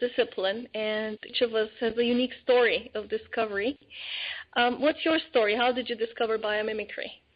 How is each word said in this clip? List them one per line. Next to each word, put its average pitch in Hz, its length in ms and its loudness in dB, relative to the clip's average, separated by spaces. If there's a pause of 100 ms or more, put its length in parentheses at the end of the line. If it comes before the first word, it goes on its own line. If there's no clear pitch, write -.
discipline, 233 720 -2
and 214 440 -2 (100)
each 240 140 -2
of 226 120 2
us 220 140 2 (120)
has 226 160 -2
a 240 80 2
unique 247 280 2 (100)
story 240 520 4
of 214 140 -8
discovery. 220 720 -4 (760)
Um, 240 260 2
what's 311 240 2
your 320 140 4 (120)
story? 214 260 4
How 247 160 2
did 240 160 -4
you 240 80 -4
discover 220 420 -2
biomimicry? 214 720 -4 (260)